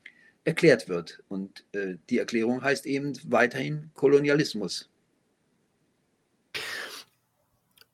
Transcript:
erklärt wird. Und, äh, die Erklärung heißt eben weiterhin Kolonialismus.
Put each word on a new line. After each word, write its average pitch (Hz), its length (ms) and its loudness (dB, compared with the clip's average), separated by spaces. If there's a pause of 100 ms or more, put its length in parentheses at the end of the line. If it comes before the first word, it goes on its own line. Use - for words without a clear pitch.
(460)
erklärt 147 440 4
wird. 85 400 -6
Und, 98 420 -10
äh, 98 240 -6 (140)
die 120 80 0
Erklärung 117 440 -2
heißt 135 240 -2
eben 139 380 -4
weiterhin 135 720 0
Kolonialismus. 143 960 2 (3000)